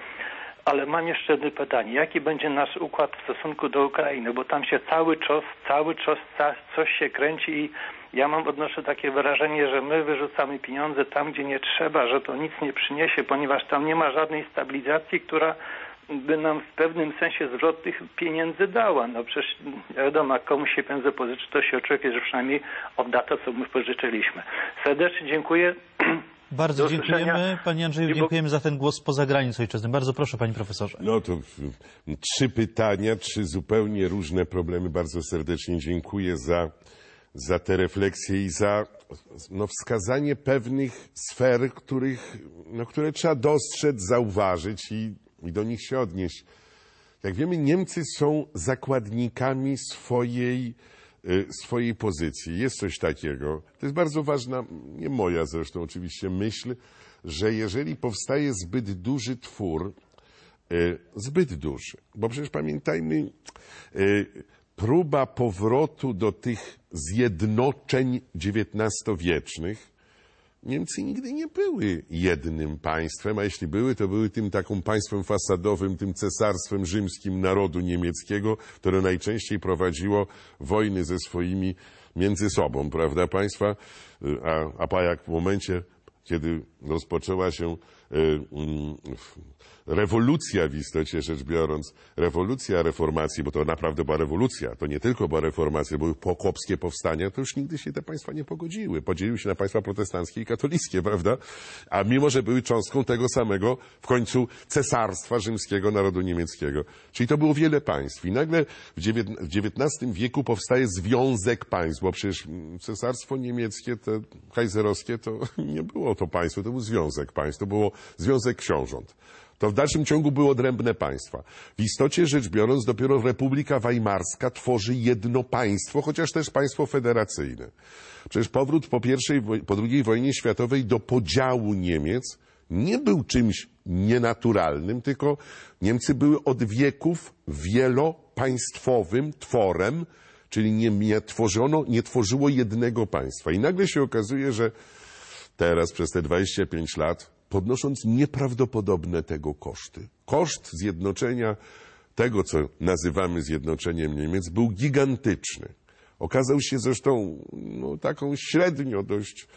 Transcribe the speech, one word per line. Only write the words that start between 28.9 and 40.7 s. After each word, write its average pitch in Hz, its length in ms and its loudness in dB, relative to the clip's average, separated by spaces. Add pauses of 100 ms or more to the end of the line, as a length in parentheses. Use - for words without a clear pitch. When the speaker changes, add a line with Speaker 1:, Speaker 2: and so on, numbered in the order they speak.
Speaker 2:
spoza 143 300 0
granic 131 340 2
ojczyzny. 117 300 -2
Bardzo 131 240 0
proszę, 135 240 -2
panie 113 160 0
profesorze. 104 480 -6
Speaker 3:
No 107 200 2
to 90 140 -2
w-, - 840 -10
trzy - 300 0
pytania, 110 680 2
trzy - 300 -4
zupełnie 98 640 0
różne 90 380 0
problemy. 87 440 -2
Bardzo 85 340 -2
serdecznie 85 560 -2
dziękuję 87 580 -2
za, 85 320 0 (640)
za 87 260 0
te 95 180 0
refleksje 98 680 0
i 95 60 -2
za, 104 360 2 (640)
no, 98 160 -2
wskazanie 127 680 -2
pewnych 135 720 -2 (220)